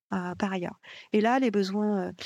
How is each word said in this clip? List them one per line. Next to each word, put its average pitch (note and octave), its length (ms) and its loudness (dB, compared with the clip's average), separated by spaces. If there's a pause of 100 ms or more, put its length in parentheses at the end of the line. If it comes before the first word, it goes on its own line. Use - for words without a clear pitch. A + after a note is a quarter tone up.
(140)
euh, F3+ 220 -4
par G3 160 -2
ailleurs. F3+ 260 -6 (340)
Et G#3+ 80 6
là, A#3+ 200 4
les B3 100 4
besoins, G3+ 580 0
euh, F3+ 40 -8 (140)